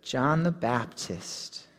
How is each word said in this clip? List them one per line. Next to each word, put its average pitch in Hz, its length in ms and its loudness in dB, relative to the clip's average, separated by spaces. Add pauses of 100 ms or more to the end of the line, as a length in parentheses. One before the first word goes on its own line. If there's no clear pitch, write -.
John 147 420 2
the 170 80 4
Baptist - 1120 -4 (120)